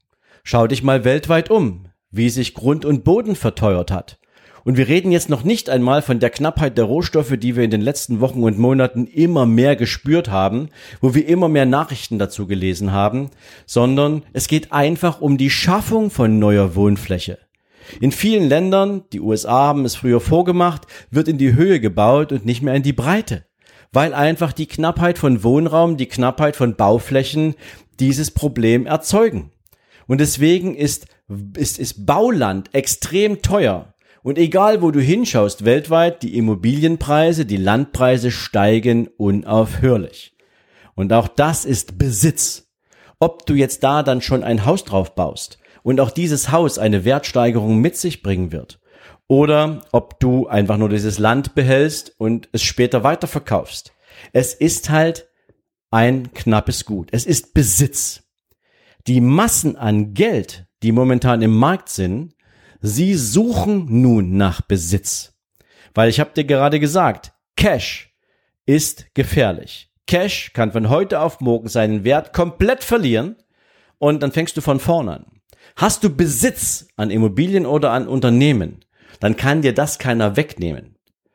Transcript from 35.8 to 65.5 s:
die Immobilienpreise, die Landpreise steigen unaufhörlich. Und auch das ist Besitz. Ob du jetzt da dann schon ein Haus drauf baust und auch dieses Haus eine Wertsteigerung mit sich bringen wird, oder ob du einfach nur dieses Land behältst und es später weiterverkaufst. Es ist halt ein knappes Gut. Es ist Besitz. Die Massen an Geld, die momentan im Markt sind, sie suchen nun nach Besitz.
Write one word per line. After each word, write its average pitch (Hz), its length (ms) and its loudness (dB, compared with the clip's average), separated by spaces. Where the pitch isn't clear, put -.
die 117 160 -6
Immobilienpreise, 147 1080 0
die 101 120 -4
Landpreise 123 760 0
steigen 113 840 0
unaufhörlich. 104 1200 0
Und 98 180 -2
auch 113 140 4
das 147 380 -2
ist 104 340 -6
Besitz. 135 720 -2
Ob 165 280 -2
du 151 80 0
jetzt 135 280 0
da 143 220 2
dann 131 160 0
schon 127 240 -2
ein 110 200 -2
Haus 170 200 0
drauf 95 320 -4
baust - 420 -8
und 131 140 0
auch 127 140 2
dieses 151 400 -2
Haus 160 260 0
eine 104 260 0
Wertsteigerung 120 760 0
mit 151 180 0
sich - 260 -6
bringen 92 300 -4
wird, 76 260 -12
oder 151 540 2
ob - 300 -2
du 127 260 2
einfach 104 300 0
nur 107 120 2
dieses 104 300 -2
Land 117 380 0
behältst 143 640 0
und 113 340 -4
es 113 100 -2
später 123 400 0
weiterverkaufst. - 880 -4
Es - 220 0
ist - 360 -2
halt 160 380 0
ein 120 440 0
knappes - 500 -2
Gut. 95 260 -8
Es 120 160 -4
ist - 280 -4
Besitz. - 680 0
Die 127 120 4
Massen 151 540 2
an 104 400 -2
Geld, 135 520 -2
die 113 80 2
momentan 123 500 2
im 110 140 4
Markt 156 320 0
sind, 101 460 -6
sie 139 340 0
suchen 190 720 0
nun 104 340 4
nach 98 240 0
Besitz. - 760 -4